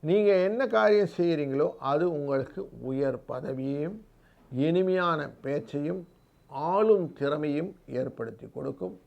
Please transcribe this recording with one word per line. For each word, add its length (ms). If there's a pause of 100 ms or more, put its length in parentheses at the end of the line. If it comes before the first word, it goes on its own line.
நீங்க 280 (180)
என்ன 280
காரியம் 400
செய்கிறீங்களோ 540 (220)
அது 120 (140)
உங்களுக்கு 440 (280)
உயர் 280 (140)
பதவியையும் 680 (680)
இனிமையான 520 (260)
பேச்சையும் 580 (640)
ஆளும் 400 (140)
திறமையும் 500 (300)
ஏற்படுத்தி 460 (100)
கொடுக்கும். 380 (100)